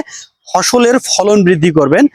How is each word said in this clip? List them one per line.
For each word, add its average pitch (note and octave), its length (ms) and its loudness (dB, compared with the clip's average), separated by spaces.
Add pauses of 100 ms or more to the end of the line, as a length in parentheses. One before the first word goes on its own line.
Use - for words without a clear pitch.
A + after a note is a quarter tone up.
(480)
ফসলের A#3+ 500 0
ফলন G3+ 460 0
বৃদ্ধি F3 260 0
করবেন D#3 340 2 (100)